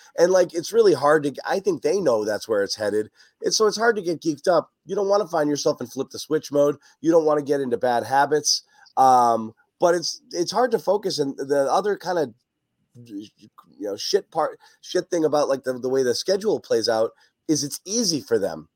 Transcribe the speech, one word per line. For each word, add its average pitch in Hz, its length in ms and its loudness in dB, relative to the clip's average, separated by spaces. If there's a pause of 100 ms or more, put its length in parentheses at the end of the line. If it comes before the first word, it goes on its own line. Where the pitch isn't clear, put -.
(180)
And, 170 140 4
like, 180 200 4
it's 165 200 -6
really 214 220 6
hard 143 280 4
to, 139 120 -4 (120)
I 180 140 -2
think 185 220 -2
they 175 180 0
know 117 240 2
that's 104 240 -4
where 104 160 2
it's 98 100 -4
headed. 107 340 -2 (320)
It's, - 160 -2
so 214 120 2
it's 202 80 -2
hard 226 200 2
to 202 60 -6
get 165 180 -4
geeked 156 280 -4
up. 165 240 2 (120)
You 180 120 -8
don't 196 120 -2
wanna 202 200 2
find 156 200 0
yourself 147 320 -2
in 123 60 -8
flip 131 240 -10
the - 80 -14
switch - 320 -4
mode. 143 260 2 (240)
You 160 120 0
don't 165 120 6
wanna 151 180 2
get 139 180 -2
into 123 160 -2
bad 120 280 0
habits. 139 580 0 (340)
Um, 120 580 4 (240)
but 175 160 4
it's, - 280 -6 (100)
it's 170 180 -4
hard 233 220 0
to 214 80 0
focus. 185 400 -2
And 139 180 -4
the 139 320 0
other 190 260 0
kinda, 165 360 -4 (640)
you 110 340 -16 (500)
know, 98 180 -8
shit - 360 -6
part, 151 260 -4 (220)
shit - 280 -6
thing 170 160 0
about, 147 240 0
like, 135 140 -2
the, 131 160 -6
the 123 100 -6
way 135 140 0
the 120 120 0
schedule 190 440 -2
plays 113 300 -2
out 113 240 0 (340)
is 147 160 0
it's 143 220 -8
easy 190 360 -2
for 113 200 0
them. 80 360 -6